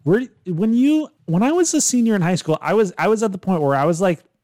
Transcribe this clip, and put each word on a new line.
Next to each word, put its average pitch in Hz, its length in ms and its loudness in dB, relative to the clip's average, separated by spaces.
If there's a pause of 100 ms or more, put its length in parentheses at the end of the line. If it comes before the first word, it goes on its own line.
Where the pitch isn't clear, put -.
Were, 196 160 2 (240)
when 185 280 -2
you, 285 360 2 (160)
when 175 180 0
I 269 80 2
was 339 220 0
a 311 80 0
senior 226 340 0
in 190 60 0
high 175 140 0
school, 156 260 -2
I 156 140 -2
was, 208 220 0
I 165 100 0
was 220 160 0
at 214 80 -2
the 190 80 -8
point 185 220 -2
where 139 140 0
I 139 100 0
was, 165 160 0
like, 185 200 0 (220)